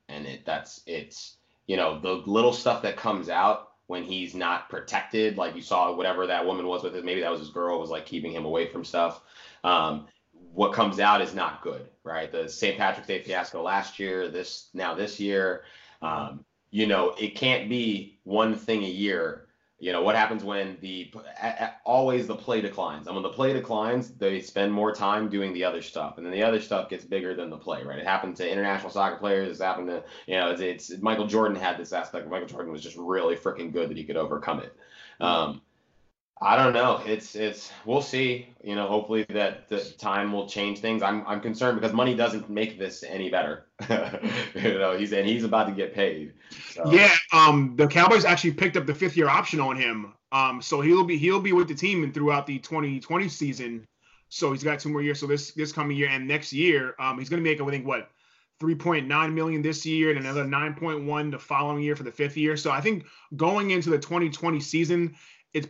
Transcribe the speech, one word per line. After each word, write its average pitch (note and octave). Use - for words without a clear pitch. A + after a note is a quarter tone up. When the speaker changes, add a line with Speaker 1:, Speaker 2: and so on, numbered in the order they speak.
Speaker 1:
and D2
it, C2+
that's, -
it's, -
you F#2+
know, D#2+
the F#2
little G#2
stuff -
that G2
comes G2
out F#2+
when F2+
he's F#2
not F2
protected, G#2
like E2+
you F2
saw F2+
whatever F#2
that F2
woman F2+
was F2+
with F2
it, F2
maybe F2+
that E2+
was D#2+
his D2+
girl, F2
was, D#2+
like, D#2+
keeping E2
him D#2+
away E2
from E2+
stuff. E2+
Um, D#2+
what G2
comes G2+
out G#2
is F2
not E2
good, D#2+
right? D#2+
The B2
Saint G2
Patrick's F#2+
Day F#2+
fiasco F2
last G2
year, F#2
this, F2+
now F2+
this G2+
year, G2
um, D2
you G#2+
know, F#2+
it G#2+
can't B2+
be A2+
one A2
thing A2
a F#2+
year. F2+
You F2+
know, F2
what G#2+
happens A2
when G2
the, F#2
a-, A2
a-, A2+
always B2+
the G#2+
play A2+
declines. E2+
And F2+
when F#2+
the F#2+
play C3
declines, A#2
they F#2+
spend G2+
more G#2
time G#2
doing G2
the F2+
other E2+
stuff. D2+
And E2+
then F2+
the G2+
other A2+
stuff G2
gets F2+
bigger F2+
than E2+
the D#2
play, D2+
right? C#2+
It F2
happened F#2+
to F2+
international G2
soccer F#2+
players. F#2+
It's E2+
happened F2+
to, F2
you F#2
know, F2
it's, F2
it's, F2+
Michael G#2+
Jordan G#2
had F2+
this E2+
aspect. E2+
Michael F2
Jordan E2
was D2+
just D#2+
really E2+
freaking E2
good E2
that D2+
he D#2
could D2+
overcome D2+
it. -
Um, E2
I G#2
don't B2+
know. A#2+
It's, G#2+
it's, G#2
we'll C3
see. B2+
You G#2
know, G2+
hopefully G#2+
that G2
the G#2
time G2+
will G2+
change G2+
things. A2
I'm, G#2
I'm G#2
concerned A2+
because G#2+
money B2
doesn't G#2+
make G#2+
this F#2
any F#2+
better. D#2
<laughs> A2
You G2
know, F#2+
he's, G2+
and G2
he's A2+
about G#2+
to G2+
get G2
paid. D#2+
So. -
Speaker 2:
Yeah. G3
Um, D3
the D3
Cowboys F3
actually E3+
picked F3+
up D#3
the D3
fifth D3+
year D#3+
option D#3
on C3
him. A2
Um, C3
so C#3+
he'll F3
be, E3+
he'll F#3
be F#3+
with F3
the D#3
team F3
and C3+
throughout D3
the C#3
twenty C#3+
twenty F3+
season. A#2+
So D3
he's C3+
got D3
two D3+
more D3
years. D3
So D3
this, C#3+
this D3+
coming C#3+
year C#3+
and C3+
next D3
year, C#3
um, C3
he's C3+
gonna E3+
make, D#3
I C#3
think, C3+
what, B2
three D#3+
point D3
nine D#3
million D#3+
this D3+
year D#3+
and C#3+
another C#3
nine C#3+
point D3+
one D3+
the C3
following D3
year D3
for D3
the A#2+
fifth C#3+
year. D3+
So D3
I C#3
think G3
going F#3+
into E3+
the D3
twenty E3+
twenty D#3+
season, E3
it's, D3